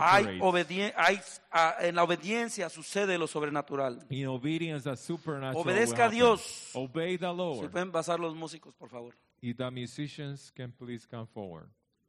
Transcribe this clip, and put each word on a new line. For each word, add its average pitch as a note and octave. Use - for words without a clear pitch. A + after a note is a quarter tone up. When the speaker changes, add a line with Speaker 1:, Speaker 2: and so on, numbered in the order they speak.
Speaker 1:
Hay F#3
Speaker 2:
operates. F#3
Speaker 1:
obedien-, F#3
hay, F#3
ah, E3
en F3
la E3+
obediencia F3
sucede F#3
lo D#3+
sobrenatural. C#3+
Speaker 2:
In C3+
obedience, D3+
the B2+
supernatural D3+
Speaker 1:
Obedezca A3
Speaker 2:
will A#3+
Speaker 1:
a A#3
Speaker 2:
happen. A3+
Speaker 1:
Dios. -
Speaker 2:
Obey D#3+
the F3+
Lord. F3
Speaker 1:
Si D3
pueden F3
pasar E3
los E3
músicos, D#3
por -
favor. A#2+
Speaker 2:
If A#2+
the B2+
musicians C#3
can B2
please A#2+
come A2+
forward. F2+